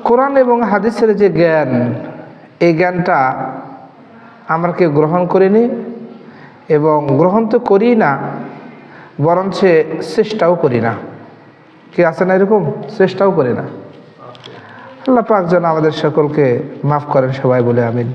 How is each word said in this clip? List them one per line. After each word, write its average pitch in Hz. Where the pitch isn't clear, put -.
কোরআন 262
এবং 240
হাদিসের 208
যে 196
জ্ঞান, 147
এই 170
জ্ঞানটা 170
আমরা 170
কেউ 170
গ্রহণ 156
করিনি 196
এবং 151
গ্রহণ 190
তো 233
করি 226
না, 151
বরঞ্চ 180
চেষ্টাও 208
করি 123
না। 113
কি 175
আছে 165
না 185
এরকম? 190
চেষ্টাও 190
করি 135
না। -
আল্লাহ 247
পাক 190
যেন 170
আমাদের 160
সকলকে 147
মাফ 143
করেন, 131
সবাই 127
বলে 120
আমিন। 120